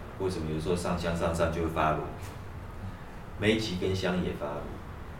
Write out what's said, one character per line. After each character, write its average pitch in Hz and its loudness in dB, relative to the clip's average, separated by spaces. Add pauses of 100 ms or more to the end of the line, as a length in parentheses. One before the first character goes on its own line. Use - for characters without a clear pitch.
(200)
为 92 2
什 82 -2
么 78 -2
有 78 0
时 82 -2
候 87 4
上 87 2
香 85 2
上 85 2
上 82 4
就 85 0
会 78 2
发 78 4
炉？ 73 2 (1400)
没 110 6
几 90 0
根 95 2
香 90 2
也 - 0
发 - -4
炉， - -4 (600)